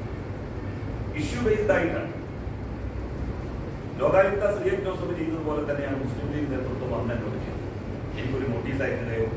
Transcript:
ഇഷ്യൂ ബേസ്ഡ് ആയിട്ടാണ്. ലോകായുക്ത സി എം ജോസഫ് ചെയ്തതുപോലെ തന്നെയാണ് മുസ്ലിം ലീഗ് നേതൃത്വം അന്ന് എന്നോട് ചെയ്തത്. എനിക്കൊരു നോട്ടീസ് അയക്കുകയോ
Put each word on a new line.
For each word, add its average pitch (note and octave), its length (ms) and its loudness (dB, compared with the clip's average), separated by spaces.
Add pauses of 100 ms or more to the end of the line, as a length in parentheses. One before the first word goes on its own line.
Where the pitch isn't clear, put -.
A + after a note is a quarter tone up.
(1200)
ഇഷ്യൂ - 260 0
ബേസ്ഡ് G#3 300 6
ആയിട്ടാണ്. - 360 2 (1900)
ലോകായുക്ത G3 440 6 (120)
സി F3 160 2
എം G3 140 2
ജോസഫ് F3 340 0
ചെയ്തതുപോലെ D#3 480 0
തന്നെയാണ് C#3+ 340 0
മുസ്ലിം - 320 -2
ലീഗ് D3 180 0
നേതൃത്വം B2+ 460 -2
അന്ന് A2+ 180 0
എന്നോട് A2 280 -2
ചെയ്തത്. - 200 -4 (540)
എനിക്കൊരു B2+ 340 0
നോട്ടീസ് B2+ 340 0
അയക്കുകയോ A2+ 400 0 (100)